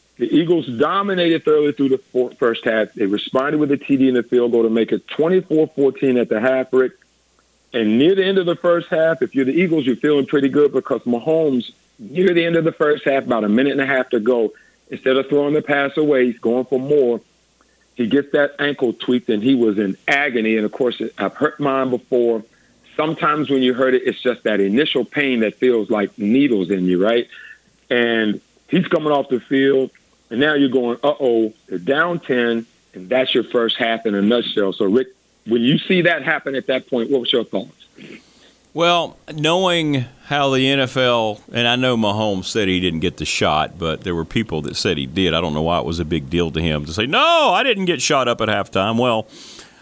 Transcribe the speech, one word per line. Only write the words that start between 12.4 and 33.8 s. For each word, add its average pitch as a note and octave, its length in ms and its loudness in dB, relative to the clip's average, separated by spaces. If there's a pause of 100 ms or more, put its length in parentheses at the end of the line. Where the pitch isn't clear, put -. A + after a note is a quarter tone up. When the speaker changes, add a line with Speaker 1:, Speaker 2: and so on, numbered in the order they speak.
Speaker 1:
end E3+ 120 0
of D#3+ 80 2
the D#3+ 80 0
first D3+ 320 0
half, C#3 200 0
about A2+ 200 0
a G#2 40 0
minute B2+ 240 2
and C3+ 80 -2
a C3+ 60 -2
half C3 240 -2
to A#2+ 100 0
go, A#2 320 0 (380)
instead C3 260 0
of C3+ 120 -2
throwing C#3+ 260 0
the D3+ 80 0
pass C#3 340 -2
away, D3 300 4
he's A#2 120 -2
going B2 260 0
for B2+ 160 -2
more. C3 400 2 (720)
He A#2+ 120 -2
gets C#3 260 0
that D3 260 0
ankle C#3+ 340 -2
tweaked, B2 360 -2
and G#2+ 140 0
he C3+ 120 4
was A2 240 2
in G2 180 -2 (120)
agony. A#2+ 480 0
And, G#2+ 80 0
of G#2 80 -4
course, B2 280 -2 (180)
I've G2 160 -4
hurt - 260 -2
mine C3+ 300 -2
before. A#2+ 520 0 (540)
Sometimes D3+ 540 0
when C3+ 120 2
you B2+ 120 4
hurt B2+ 200 2
it, B2+ 120 2
it's A#2 140 -4
just A#2 240 -2
that G#2+ 160 0
initial A#2 440 0
pain C3 360 -2
that G#2+ 160 0
feels A#2 340 2
like G#2 280 -2
needles A2 520 2
in F#2 160 0
you, F2+ 160 2
right? A#2 260 2 (600)
And A#2 520 0 (280)
he's E3+ 200 0
coming D3+ 240 0
off C#3 160 0
the B2 120 -2
field, C3+ 500 0 (400)
and A#2 100 -2
now D3+ 140 2
you're C#3+ 140 2
going, A#2+ 340 -2
"Uh-oh, A#2+ 500 0 (140)
they're F#2+ 120 -8
down D#3 420 -2
ten," A#2 460 -2 (280)
and F#2 140 -14
that's B2+ 260 0
your A#2+ 100 0
first A#2 320 -2
half A2+ 300 -2